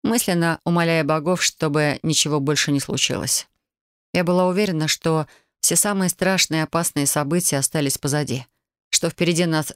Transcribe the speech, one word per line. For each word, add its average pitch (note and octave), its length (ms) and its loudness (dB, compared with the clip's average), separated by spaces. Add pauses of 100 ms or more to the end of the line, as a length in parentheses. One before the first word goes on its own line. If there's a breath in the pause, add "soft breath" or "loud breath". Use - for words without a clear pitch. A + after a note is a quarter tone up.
мысленно F3 580 0
умоляя E3 400 2
богов, D#3 380 0
чтобы D3+ 600 0
ничего D3+ 380 0
больше C#3+ 320 0
не C#3 80 2
случилось. - 680 -4 (680)
Я F3 100 2
была F3+ 220 2
уверена, F3+ 420 0
что D#3+ 380 0 (340 soft breath)
все - 160 0
самые G3 320 2
страшные F3+ 520 0
и D#3 40 0
опасные D3+ 420 -2
события D3 520 0
остались C#3+ 400 -2
позади, C3+ 480 -4 (420)
что - 220 0
впереди F3 340 0
нас D#3+ 320 -2